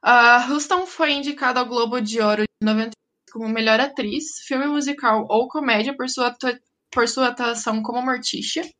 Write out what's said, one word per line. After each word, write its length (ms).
Ah, 440
Huston 360
foi 280
indicada 480
ao 40
Globo 360
de 180
Ouro 240
de 40
noventa 300
e 400
um 80
como 80
melhor 320
atriz, 680
filme 220
musical 640
ou 180
comédia 480
por 140
sua 180
atua-, 320
por 160
sua 220
atuação 520
como 200
Morticia. 680